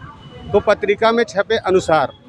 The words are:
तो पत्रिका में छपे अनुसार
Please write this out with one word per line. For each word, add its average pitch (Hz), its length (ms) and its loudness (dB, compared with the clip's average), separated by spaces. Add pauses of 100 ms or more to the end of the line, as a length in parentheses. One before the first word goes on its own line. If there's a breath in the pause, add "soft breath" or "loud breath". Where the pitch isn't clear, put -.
(520)
तो 208 80 4
पत्रिका 208 520 0
में 233 120 0
छपे 208 340 -2
अनुसार 170 540 0 (160)